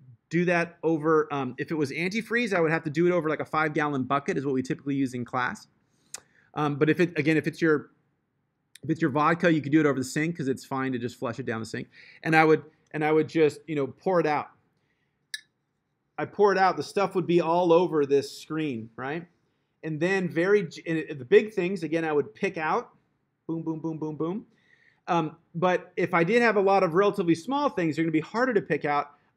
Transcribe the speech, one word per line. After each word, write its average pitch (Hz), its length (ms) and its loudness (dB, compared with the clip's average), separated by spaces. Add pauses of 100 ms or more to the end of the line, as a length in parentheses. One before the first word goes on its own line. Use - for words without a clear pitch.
(300)
do 170 160 0
that 170 380 0
over, 156 480 2
um, 135 260 -4
if 143 120 -8
it 165 60 -6
was 147 160 -2
antifreeze, 202 600 -2
I 180 60 0
would 160 120 2
have 160 140 -2
to 160 40 -6
do 160 180 0
it 175 40 2
over, 165 180 0
like, 147 100 -2
a 139 60 -6
five-gallon 151 580 0
bucket 139 340 -2
is 135 80 -4
what 143 80 -2
we 131 100 0
typically 139 320 -6
use 135 180 -2
in 123 120 -8
class. 127 420 -6 (840)
Um, 147 240 -2
but 151 120 2
if 151 100 2
it, 175 200 0
again, 156 180 2
if 143 80 0
it's 160 160 -6
your, 156 300 2 (920)
if 131 60 -4
it's 151 120 -4
your 156 100 0
vodka, 165 420 2
you 156 80 0
can 135 100 -6
do 156 80 6
it 156 60 4
over 135 140 0
the 127 60 -4
sink 160 320 -4
'cause 135 100 -6
it's 131 180 -4
fine 131 280 -4
to 123 40 -4
just 117 220 -8
flush 117 200 -6
it 127 60 -10
down 113 140 -4
the 110 80 -10
sink. 123 200 -10 (360)
And 160 120 2
I 160 80 8
would, 156 200 4 (280)
and 156 140 -4
I 151 60 2
would 156 160 4
just, 151 400 2
you 160 80 -6
know, 139 120 -2
pour 175 320 -2
it 160 60 2
out. 147 240 -2 (1700)
I 151 80 -6
pour 202 260 4
it 185 60 2
out, 185 200 4
the 143 60 -2
stuff 196 300 -2
would 175 140 -2
be 175 140 4
all 170 300 2
over 160 340 4
this 139 340 0
screen, 139 560 -6
right? 147 320 -8 (560)
And 156 160 -6
then 180 300 0
very 185 340 2
g-, 156 240 -12
and 156 320 -6
the 123 60 -14
big 214 280 4
things, 180 300 -4
again, 160 200 -2
I 160 80 -4
would 143 220 -2
pick 190 240 -6
out, 170 320 -2 (580)
boom, 165 140 -6
boom, 156 180 -6
boom, 160 200 -8
boom, 156 160 -8
boom. 170 300 -6 (640)
Um, 165 300 -2 (180)
but 180 400 0
if 175 180 -2
I 170 100 4
did 226 180 2
have 220 160 2
a 208 40 4
lot 190 220 4
of 170 100 2
relatively 190 420 2
small 269 340 -2
things, 160 260 -2
they're 165 80 0
gonna 165 80 -2
be 156 80 0
harder 240 340 -2
to 202 80 2
pick 151 220 -2
out. 147 280 -2 (260)